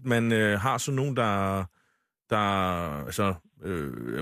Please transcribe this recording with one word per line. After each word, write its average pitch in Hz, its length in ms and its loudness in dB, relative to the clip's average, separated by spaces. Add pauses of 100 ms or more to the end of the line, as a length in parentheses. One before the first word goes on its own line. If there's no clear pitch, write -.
man, 117 280 2
øh, 107 280 4
har 123 180 0
sådan 139 180 -2
nogen, 135 200 0
der, 98 480 0 (640)
der, 113 80 2 (680)
altså, 98 300 0 (300)
øh, 64 580 -4